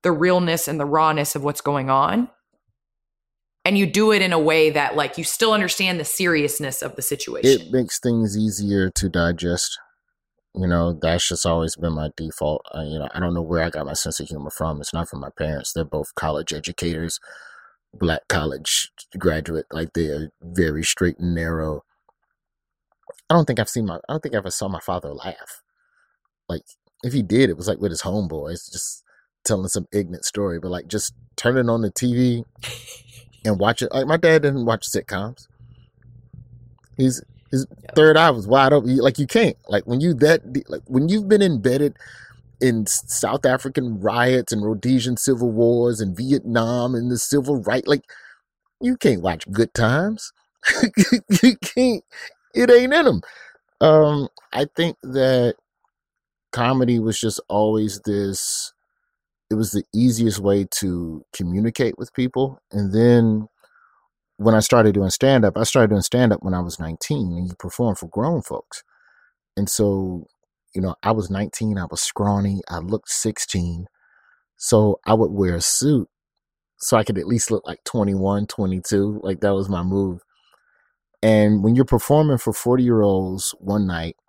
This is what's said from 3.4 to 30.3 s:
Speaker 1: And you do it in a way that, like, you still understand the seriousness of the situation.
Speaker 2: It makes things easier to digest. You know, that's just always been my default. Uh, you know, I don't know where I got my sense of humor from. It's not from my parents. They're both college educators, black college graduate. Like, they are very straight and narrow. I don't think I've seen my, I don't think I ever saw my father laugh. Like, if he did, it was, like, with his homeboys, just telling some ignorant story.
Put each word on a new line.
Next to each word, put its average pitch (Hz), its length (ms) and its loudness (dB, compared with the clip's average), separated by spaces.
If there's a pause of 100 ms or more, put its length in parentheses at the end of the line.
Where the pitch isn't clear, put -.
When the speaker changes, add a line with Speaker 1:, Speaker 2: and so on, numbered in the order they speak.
Speaker 1:
And 196 140 2
you 196 80 4
do 214 240 2
it 208 120 4
in 180 100 2
a 165 60 2
way 156 320 4
that, 143 260 0
like, 143 200 -2
you 165 80 -6
still 220 280 0
understand 185 460 -2
the 151 60 -6
seriousness 147 760 -2
of - 140 -10
the 131 60 -10
situation. - 460 -2
Speaker 2:
It 131 240 2
makes 127 280 -2
things 113 360 0
easier 101 540 0
to - 180 -4
digest. 87 720 -2 (760)
You 92 120 -4
know, 85 340 0
that's 85 280 0
just 90 180 -4
always 82 300 0
been 82 180 -4
my 76 220 -6
default. 78 580 -6
Uh, 78 80 -8
you 76 160 -8
know, 73 160 -8
I 85 60 -8
don't 90 140 -2
know 85 60 -2
where 82 220 -2
I 82 80 -2
got 76 160 -8
my 71 80 -10
sense - 260 -6
of 78 80 -10
humor 73 220 -12
from. 78 300 -6
It's - 120 -12
not 82 160 -6
from 69 120 -12
my 67 100 -12
parents. 76 420 -8
They're 82 120 -6
both 76 320 -8
college 78 360 -4
educators, 82 680 -6 (720)
black 80 340 -2
college 78 640 -4 (260)
graduate. 80 540 -2
Like, 80 220 -8
they 82 160 -2
are 76 240 -8 (100)
very 85 400 -2
straight - 380 -2
and 87 120 -2
narrow. 80 520 -4 (1500)
I 160 40 6
don't 165 100 6
think 117 160 0
I've 107 80 -2
seen 110 180 -4
my, 85 120 -6 (100)
I 143 60 -6
don't 156 100 -8
think 131 100 -6
I 107 40 0
ever 95 120 -6
saw - 160 -6
my 95 140 -8
father 82 340 -6
laugh. - 480 -16 (880)
Like, 82 140 -8 (420)
if 123 80 -4
he 135 100 0
did, 110 260 2
it 82 80 -2
was, 90 120 -8
like, 95 100 -2
with 98 140 -2
his 80 100 -8
homeboys, 85 680 -6
just - 320 -12 (400)
telling 95 240 -2
some 90 240 -4
ignorant 90 320 -4
story. 95 340 -4